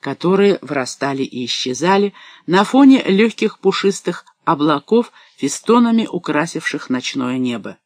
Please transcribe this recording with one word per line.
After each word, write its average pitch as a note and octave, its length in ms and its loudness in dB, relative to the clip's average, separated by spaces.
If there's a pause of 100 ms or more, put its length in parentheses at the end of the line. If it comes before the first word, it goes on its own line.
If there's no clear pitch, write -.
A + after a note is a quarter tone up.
которые F#3 600 0
вырастали C3+ 600 -6
и B2+ 220 -8
исчезали F3 680 -2 (340)
на F#3 180 2
фоне C4+ 400 6
легких G#3+ 560 0
пушистых F#3+ 640 -2 (200)
облаков, D#3 680 0 (240)
фестонами A3+ 760 0
украсивших E3 800 -6
ночное B2+ 480 -4
небо. A#2 460 -6